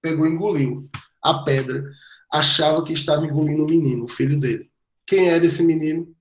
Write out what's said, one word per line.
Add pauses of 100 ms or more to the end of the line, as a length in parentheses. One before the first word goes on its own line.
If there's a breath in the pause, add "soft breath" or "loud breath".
Pegou
e
engoliu (340 loud breath)
a
pedra. (460 loud breath)
Achava
que
estava
engolindo
o
menino,
o
filho
dele. (360)
Quem
era
esse
menino?